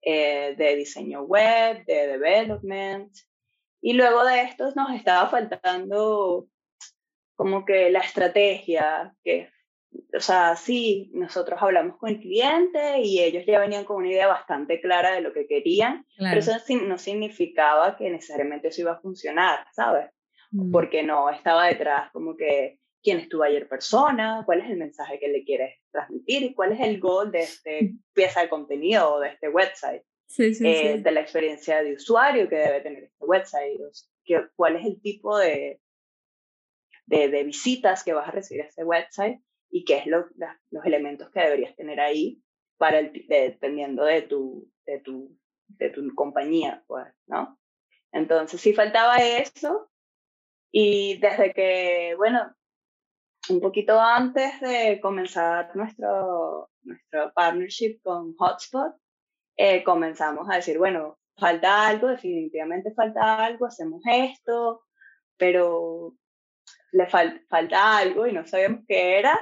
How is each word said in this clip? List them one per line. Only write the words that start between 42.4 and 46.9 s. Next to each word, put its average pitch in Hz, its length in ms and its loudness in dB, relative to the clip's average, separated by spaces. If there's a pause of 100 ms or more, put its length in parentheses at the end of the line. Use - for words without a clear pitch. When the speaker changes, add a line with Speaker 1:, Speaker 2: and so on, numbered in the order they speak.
Speaker 1:
para 156 220 4
el 151 120 -4
ti-, - 160 -18
de-, 135 240 2
dependiendo 143 540 -4
de 156 160 2
tu, 135 480 -8 (160)
de 143 140 -8
tu, 135 380 -16 (300)
de - 220 -6
tu 139 260 -10
compañía, 147 720 -4
pues, 127 180 -10 (220)